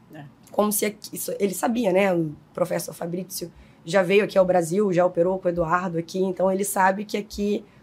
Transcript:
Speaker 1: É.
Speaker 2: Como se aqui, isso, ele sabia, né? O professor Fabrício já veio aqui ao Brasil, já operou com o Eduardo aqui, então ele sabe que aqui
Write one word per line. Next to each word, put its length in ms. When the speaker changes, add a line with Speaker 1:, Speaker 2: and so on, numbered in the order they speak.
Speaker 1:
É. 100
Speaker 2:
Como 220
se 140
aqui, 280
isso, 240
ele 160
sabia, 380
né? 220
O 180
professor 380
Fabrício 600
já 180
veio 220
aqui 120
ao 80
Brasil, 480
já 140
operou 320
com 80
o 40
Eduardo 480
aqui, 200
então 320
ele 140
sabe 400
que 120
aqui 480